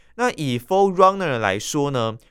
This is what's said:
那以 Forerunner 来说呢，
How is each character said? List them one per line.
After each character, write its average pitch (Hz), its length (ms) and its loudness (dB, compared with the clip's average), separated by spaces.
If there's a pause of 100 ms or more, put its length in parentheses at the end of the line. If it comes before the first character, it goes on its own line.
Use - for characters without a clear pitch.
(160)
那 240 160 0
以 131 260 -4
Forerunner 185 800 2
来 101 200 0
说 143 320 -4
呢， 113 280 -4 (120)